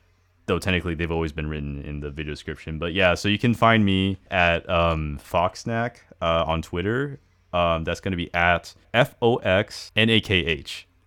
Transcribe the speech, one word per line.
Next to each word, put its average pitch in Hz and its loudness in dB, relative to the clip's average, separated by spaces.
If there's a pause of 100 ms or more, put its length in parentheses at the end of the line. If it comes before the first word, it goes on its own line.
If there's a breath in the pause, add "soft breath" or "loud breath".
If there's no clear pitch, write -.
(460 soft breath)
though 90 0
technically 87 -2
they've 82 -4
always 82 -2
been 76 -6
written 71 -8
in 73 -8
the 73 -8
video 73 -10
description. 78 -10
But 82 -4
yeah, 90 4
so 85 -2
you 104 4
can 120 2
find 113 4
me 95 2 (140)
at, 87 2
um, 80 0
Foxnack, 117 -4 (240)
uh, 82 2
on 82 -2
Twitter. 117 -4 (320)
Um, 85 0
that's 82 -4
gonna 95 -4
be 85 -6
at 87 2 (180)
F 123 2
O 120 4
X - -2
N 110 4
A 110 4
K 104 0
H. 78 -4 (200)